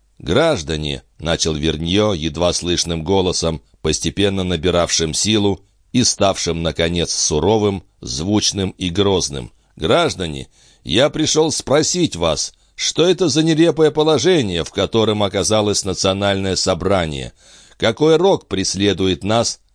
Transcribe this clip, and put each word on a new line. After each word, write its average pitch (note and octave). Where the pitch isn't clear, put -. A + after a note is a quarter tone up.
«Граждане», D#2+
начал D#2+
Верньё E2
едва D#2+
слышным E2
голосом, E2+
постепенно F#2
набиравшим E2+
силу G2+
и B2
ставшим, F2
наконец, E2
суровым, G2
звучным F#2+
и -
грозным. E2+
«Граждане, F#2
я A2+
пришёл D3+
спросить D3+
вас, E2
что -
это F3+
за C#3
нелепое D#3
положение, D3+
в -
котором G#2
оказалось G2+
национальное F#2+
собрание? E2
Какой D3
рок F3
преследует F#2+
нас, A2